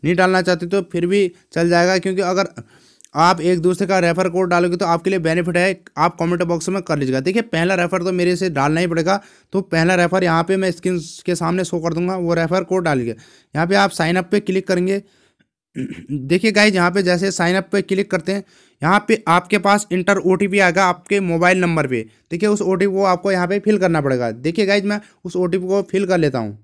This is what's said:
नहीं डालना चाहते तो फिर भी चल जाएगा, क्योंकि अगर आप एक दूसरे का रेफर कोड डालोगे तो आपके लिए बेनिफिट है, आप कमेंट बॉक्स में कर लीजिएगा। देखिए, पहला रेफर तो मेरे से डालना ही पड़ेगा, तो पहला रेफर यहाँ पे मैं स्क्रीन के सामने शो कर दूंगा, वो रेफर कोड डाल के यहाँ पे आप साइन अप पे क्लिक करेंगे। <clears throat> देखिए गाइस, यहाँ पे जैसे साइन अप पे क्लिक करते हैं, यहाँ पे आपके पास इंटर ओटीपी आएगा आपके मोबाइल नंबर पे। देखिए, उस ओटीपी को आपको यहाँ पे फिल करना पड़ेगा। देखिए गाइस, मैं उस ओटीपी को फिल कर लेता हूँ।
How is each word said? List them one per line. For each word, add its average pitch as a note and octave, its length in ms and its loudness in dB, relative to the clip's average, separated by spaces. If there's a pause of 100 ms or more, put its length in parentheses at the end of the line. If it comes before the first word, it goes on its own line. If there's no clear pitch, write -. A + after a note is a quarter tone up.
नहीं E3+ 120 0
डालना F#3 260 2
चाहते F3 260 -2
तो F#3+ 140 0 (100)
फिर F3 160 -2
भी F#3+ 240 2 (220)
चल E3+ 160 0
जाएगा, F3 280 2
क्योंकि F#3 260 -2
अगर F#3 260 -2 (680)
आप E3+ 240 4
एक F3+ 200 2
दूसरे F3+ 260 0
का F#3+ 140 2
रेफर E3+ 280 0
कोड F3+ 200 -2
डालोगे F3 280 2
तो F#3+ 100 -2
आपके E3+ 220 0
लिए F#3+ 120 0
बेनिफिट E3 360 -2
है, F3+ 260 0 (140)
आप E3 200 0
कमेंट F3 260 0
बॉक्स E3+ 260 -2
में F#3+ 120 -4
कर E3 160 -2
लीजिएगा। C3 240 -2
देखिए, F#3+ 220 0
पहला F#3 320 -2
रेफर F3 280 -2
तो F#3 100 -2
मेरे F3+ 220 2
से F3+ 160 -2
डालना D3 280 0
ही F3+ 80 0
पड़ेगा, E3+ 320 0 (340)
तो G3 100 0
पहला E3+ 320 2
रेफर F3 280 2
यहाँ E3 200 2
पे F#3+ 140 0
मैं F#3+ 160 0
स्क्रीन F3+ 260 -4 (260)
के F3+ 100 -2
सामने F3 300 -2
शो F3 140 -4
कर E3 140 -2
दूंगा, F3+ 240 -2
वो E3+ 180 -2
रेफर E3 300 0
कोड F#3 200 -2
डाल C#3 180 0
के A#2 60 -4
यहाँ - 580 -6
पे G3 100 0
आप G3 160 2
साइन E3+ 220 0
अप F3+ 160 -2
पे G#3 100 2
क्लिक F#3+ 260 -4
करेंगे। F#3+ 340 -2 (760)
<clears throat> - 360 -12
देखिए D#3 400 -2
गाइस, G#3 220 4
यहाँ F3 180 2
पे G3 120 -2
जैसे F3+ 300 0
साइन F3+ 220 0
अप F#3+ 160 -4
पे G3+ 120 0
क्लिक G3 280 -2
करते F#3 200 -4
हैं, G3 120 -4 (380)
यहाँ G3 260 2
पे A3 220 2
आपके F3 300 2
पास G3+ 320 2
इंटर F#3 280 0
ओटीपी F#3 400 2
आएगा F#3 260 4
आपके F3+ 360 -2
मोबाइल F3+ 380 2
नंबर E3 280 0
पे। A#2 180 -4 (260)
देखिए, F3 180 0
उस G#3 140 0
ओटीपी F#3+ 300 0
को G3 120 0
आपको F#3 260 0
यहाँ F3+ 160 0
पे G3+ 120 -2
फिल G#3+ 180 0
करना F3 240 2
पड़ेगा। B2+ 300 0
देखिए D#3+ 340 -2
गाइस, G3+ 200 0
मैं G#3 140 -2 (260)
उस F3+ 100 -10
ओटीपी F3+ 320 -2
को G3 160 0
फिल G3 220 -2
कर F3+ 120 0
लेता C#3+ 220 0
हूँ। G#2+ 240 -6